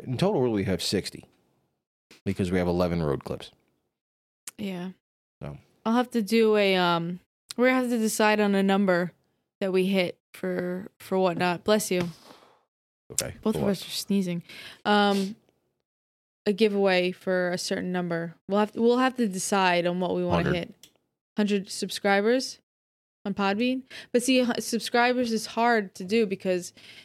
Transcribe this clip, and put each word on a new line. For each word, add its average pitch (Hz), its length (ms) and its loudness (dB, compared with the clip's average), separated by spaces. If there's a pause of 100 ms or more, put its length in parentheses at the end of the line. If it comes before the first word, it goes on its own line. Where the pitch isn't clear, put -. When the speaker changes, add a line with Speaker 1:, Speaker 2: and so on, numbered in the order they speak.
Speaker 1:
in 127 120 -6
total, 175 240 2
really, 120 140 2
we 98 100 0
have 92 160 -2
sixty - 440 -4 (1000)
because 95 260 -2
we 92 60 2
have 87 100 2
eleven 87 360 0
road 71 200 -2
clips. - 280 -12 (1040)
Speaker 2:
Yeah. 185 320 -10 (520)
Speaker 1:
So. 147 160 -12 (280)
Speaker 2:
I'll 220 100 0
have 247 160 0
to 233 100 0
do 220 360 2
a, 196 180 2
um, 175 440 0 (380)
we're 240 100 2
gonna 254 140 2
have 247 80 -2
to 240 80 0
decide 214 420 2
on 202 160 2
a 196 80 2
number 190 480 2 (500)
that 190 120 -2
we 185 140 2
hit 190 300 0 (160)
for, 180 540 -6 (120)
for - 200 -4
whatnot. 175 440 0
Bless 214 280 2
you. 180 100 2 (1080)
Speaker 1:
Okay. - 300 -4
Speaker 2:
Both 214 140 -2
Speaker 1:
For - 40 -4
Speaker 2:
of - 60 0
Speaker 1:
what? 202 60 2
Speaker 2:
us - 160 -6
are - 20 -16
sneezing. 180 540 -4 (420)
Um, 202 500 2 (1080)
a 208 80 2
giveaway 196 580 2
for 180 400 -2
a 185 60 -2
certain 180 340 -4
number. 170 440 -4 (120)
We'll 196 120 2
have 208 140 0
to, - 80 -6
we'll 240 180 4
have 254 180 0
to 233 100 0
decide 185 580 2
on 180 140 0
what 180 160 -2
we 180 80 -2
wanna 175 200 2
Speaker 1:
Hundred. 180 120 0
Speaker 2:
hit. 170 180 -6 (640)
Hundred 202 340 0
subscribers 208 880 0 (680)
on 196 80 -4
Podbean. 220 500 0 (280)
But 240 120 2
see, 254 180 6
h-, 240 180 0
subscribers 240 720 0
is 220 140 -2
hard 226 500 0
to - 80 -10
do 214 220 2
because 185 480 -2 (320)